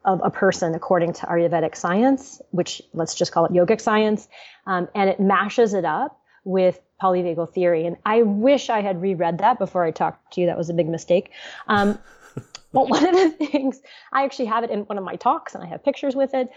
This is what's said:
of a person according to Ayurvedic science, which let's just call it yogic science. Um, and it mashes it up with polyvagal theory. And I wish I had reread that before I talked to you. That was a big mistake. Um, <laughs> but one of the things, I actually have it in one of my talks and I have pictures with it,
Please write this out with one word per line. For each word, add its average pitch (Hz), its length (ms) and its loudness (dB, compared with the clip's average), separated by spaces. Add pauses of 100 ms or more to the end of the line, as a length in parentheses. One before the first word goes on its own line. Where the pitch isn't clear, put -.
of 190 180 0
a 185 60 0
person 180 460 0
according 170 380 0
to - 120 -10
Ayurvedic 170 500 0
science, 233 640 0 (100)
which - 300 -4 (120)
let's 160 220 -4
just - 160 -2
call 165 140 2
it - 60 -2
yogic 180 300 2
science. 214 460 0 (380)
Um, 180 300 -4
and 196 140 2
it 190 100 -2
mashes 196 540 2
it 180 120 -2
up 180 340 -4 (240)
with 185 360 2 (220)
polyvagal 175 520 0
theory. 175 320 2
And 170 200 -6
I 220 180 2
wish 226 460 2
I 220 120 0
had 190 200 -4
reread 175 380 -2
that 240 200 2
before 180 240 -2
I 160 80 0
talked - 420 -6
to 180 80 -2
you. 175 60 2
That - 100 -2
was 165 120 -4
a 170 40 -4
big 165 160 0
mistake. 165 420 -2 (360)
Um, 208 300 2 (380)
<laughs> - 380 -16
but 269 160 2
one 269 180 4
of 349 80 4
the 320 320 2
things, 269 340 -2 (320)
I 269 100 2
actually 262 220 -4
have 226 180 -2
it 226 60 -6
in 208 120 -4
one 202 160 -8
of 190 60 -6
my - 120 -8
talks 277 400 -2
and - 80 -12
I 170 40 -14
have 160 160 -12
pictures 277 320 -2
with 269 180 0
it, 254 240 -2